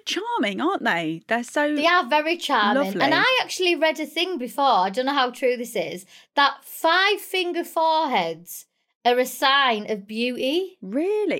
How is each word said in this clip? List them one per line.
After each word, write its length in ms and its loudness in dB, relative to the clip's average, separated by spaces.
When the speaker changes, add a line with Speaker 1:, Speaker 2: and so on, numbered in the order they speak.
Speaker 1:
charming, 560 -4
aren't 220 0
they? 440 -2
They're 160 -2
so 320 -2
Speaker 2:
They 120 2
are 200 4
very 300 2
charming. 480 2
Speaker 1:
lovely. 160 -2
Speaker 2:
And 140 2
I 260 2
actually 340 0
read 240 0
a 60 -4
thing 320 -4
before, 260 -4
I 60 -2
don't 160 -2
know 60 -2
how 180 0
true 260 0
this 180 -8
is, 300 -6
that 280 2
five-finger 1000 0
foreheads 1040 -2
are 160 4
a 60 2
sign 680 2
of 160 -6
beauty. 760 -4
Speaker 1:
Really? 580 -2